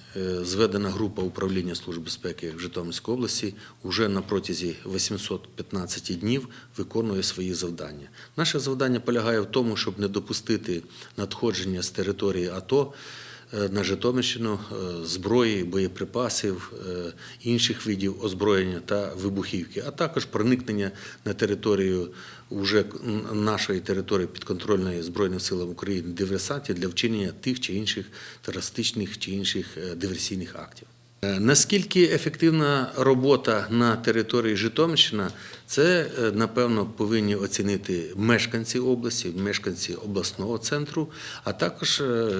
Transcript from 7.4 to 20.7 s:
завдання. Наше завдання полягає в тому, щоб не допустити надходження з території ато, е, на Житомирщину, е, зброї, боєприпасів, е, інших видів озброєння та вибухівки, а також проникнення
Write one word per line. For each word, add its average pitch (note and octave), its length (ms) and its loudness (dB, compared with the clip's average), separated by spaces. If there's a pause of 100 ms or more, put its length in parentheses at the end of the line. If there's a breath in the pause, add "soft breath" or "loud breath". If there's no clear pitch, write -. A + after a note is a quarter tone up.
завдання. D#2 560 -6 (280 loud breath)
Наше C#3+ 220 0
завдання C3 400 2
полягає A#2 400 2
в G2+ 60 2
тому, A#2 320 2
щоб G2 220 -4
не G2+ 80 2
допустити F#2+ 760 -2 (340 loud breath)
надходження F#2+ 640 -2
з - 80 -2
території F#2+ 580 0
ато, C3 460 0 (600 loud breath)
е, G2+ 160 0
на G2 140 0
Житомирщину, A2+ 760 0 (120)
е, F2+ 340 -6
зброї, G2+ 580 2
боєприпасів, F#2+ 1080 -2 (160)
е, F2 240 -6 (280 loud breath)
інших A#2 440 2
видів G2 380 0
озброєння F#2 640 2
та G2+ 280 -2
вибухівки, F#2+ 720 -4
а C#3+ 40 -6
також - 340 -2
проникнення G#2+ 680 0 (340 loud breath)